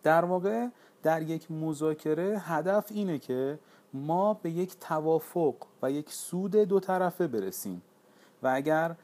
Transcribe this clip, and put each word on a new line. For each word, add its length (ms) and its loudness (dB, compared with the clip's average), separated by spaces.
در 220 6
واقع 420 0
در 180 2
یک 300 -6
مذاکره 920 -2
هدف 460 0
اینه 280 -2
که 400 -2
ما 400 0
به 160 -6
یک 300 -4
توافق 760 0
و 80 0
یک 180 -6
سود 460 -4
دو 240 4
طرفه 480 0
برسیم 540 -4
و 120 2
اگر 480 0